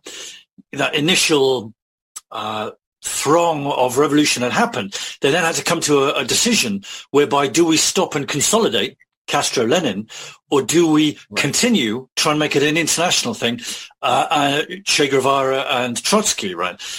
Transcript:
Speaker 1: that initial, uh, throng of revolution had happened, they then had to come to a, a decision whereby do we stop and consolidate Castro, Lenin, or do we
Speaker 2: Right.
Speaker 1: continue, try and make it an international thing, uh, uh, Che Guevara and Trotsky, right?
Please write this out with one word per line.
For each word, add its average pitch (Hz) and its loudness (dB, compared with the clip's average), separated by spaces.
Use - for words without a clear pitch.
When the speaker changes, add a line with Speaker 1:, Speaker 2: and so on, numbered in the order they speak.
Speaker 1:
that 139 -2
initial, 135 2
uh, 107 -6
throng 156 0
of 131 0
revolution 147 2
had 123 -2
happened, 202 -2
they 139 2
then 170 2
had 165 0
to - -4
come 170 0
to 143 4
a, 143 0
a 135 -2
decision 120 0
whereby 143 2
do 151 2
we 160 2
stop - 0
and 143 -4
consolidate 135 0
Castro, 135 0
Lenin, 120 -2
or 143 2
do 160 2
we 151 4
Speaker 2:
Right. 104 -6
Speaker 1:
continue, 139 0
try - 0
and 151 0
make 151 0
it 135 2
an 151 2
international 160 0
thing, 120 -4
uh, 127 2
uh, 143 0
Che 143 0
Guevara 135 2
and 123 -4
Trotsky, 196 0
right? 87 -6